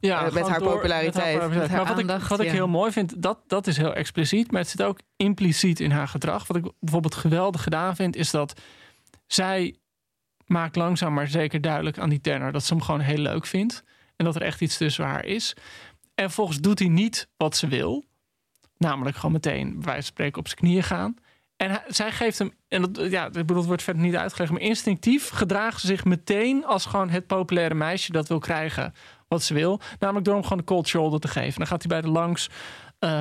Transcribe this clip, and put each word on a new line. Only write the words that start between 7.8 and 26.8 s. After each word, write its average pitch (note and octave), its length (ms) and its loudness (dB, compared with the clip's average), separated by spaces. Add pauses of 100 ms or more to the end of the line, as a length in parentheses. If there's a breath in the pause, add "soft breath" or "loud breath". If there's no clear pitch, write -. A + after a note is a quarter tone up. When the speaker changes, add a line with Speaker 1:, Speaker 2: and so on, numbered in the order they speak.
Speaker 1:
vind, F3+ 200 -2
is D#3 140 -2
dat D3 300 -2 (640 loud breath)
zij F#3+ 500 0 (720)
maakt E3 300 0
langzaam E3+ 380 2
maar C#3+ 140 -2
zeker D#3 320 0
duidelijk D#3 380 -2
aan D#3+ 100 0
die D3 120 2
Tanner C3+ 320 -2
dat C#3+ 120 -2
ze - 100 0
hem E3 80 2
gewoon D3+ 180 0
heel D3 180 0
leuk D#3+ 280 -2
vindt G#3 360 -2 (340 soft breath)
en E3 80 0
dat E3 100 0
er E3 80 -4
echt - 180 -4
iets E3 160 0
tussen D#3 280 0
haar C#3 200 -4
is. - 320 -4 (580 loud breath)
En G3 160 0
volgens E3 280 0
doet G3 200 4
hij F#3 100 2
niet G3 480 2
wat D#3 200 0
ze - 120 0
wil, D#3 360 -2 (720)
namelijk C#3 400 -2
gewoon D#3 160 -2
meteen D3+ 400 0
bij D3+ 120 -10
wijze D3 80 -2
van C#3+ 100 -4
spreken - 360 -6
op - 80 -8
zijn - 140 -10
knieën F3 220 4
gaan. F#3+ 320 -2 (420 soft breath)
En F#3+ 140 -2
hij, G3+ 160 -4
zij A3 260 -2
geeft A3+ 260 0
hem, F#3+ 140 -2 (160)
en F#3 140 0 (100)
dat, F3+ 180 -2
ja, F#3 160 0
ik - 60 -10
bedoel, E3+ 240 0
het F3 100 2
wordt F3 160 0
verder E3+ 200 0
niet F3 140 2
uitgelegd, F3 360 -2
maar F3 80 -2
instinctief A3+ 680 2
gedraagt G3+ 520 0
ze - 60 -4
zich F#3+ 180 0
meteen G#3 640 2
als G3 200 0